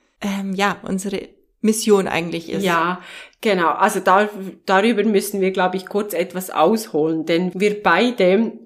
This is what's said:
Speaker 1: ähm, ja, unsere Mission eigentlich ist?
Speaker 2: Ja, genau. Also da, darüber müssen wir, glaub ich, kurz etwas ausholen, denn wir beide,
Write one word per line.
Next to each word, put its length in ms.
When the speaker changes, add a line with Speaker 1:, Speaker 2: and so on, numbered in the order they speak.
Speaker 1:
ähm, 320
ja, 300
unsere 460
Mission 440
eigentlich 440
ist? 120
Speaker 2:
Ja, 380
genau. 280
Also 320
da, 280
darüber 380
müssen 380
wir, 100
glaub 240
ich, 120
kurz 260
etwas 360
ausholen, 760
denn 300
wir 260
beide, 680